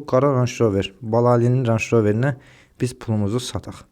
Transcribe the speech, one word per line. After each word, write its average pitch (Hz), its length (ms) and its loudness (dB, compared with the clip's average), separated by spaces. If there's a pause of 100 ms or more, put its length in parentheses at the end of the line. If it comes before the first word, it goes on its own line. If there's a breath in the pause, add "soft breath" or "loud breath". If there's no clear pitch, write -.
qara 135 240 2
Range 123 260 0
Rover, 98 300 2 (120)
Balalinin 120 640 2
Range 113 240 0
Roverinə 113 400 2 (500 loud breath)
biz 123 160 -4
pulumuzu 107 420 -2
sataq. - 520 -10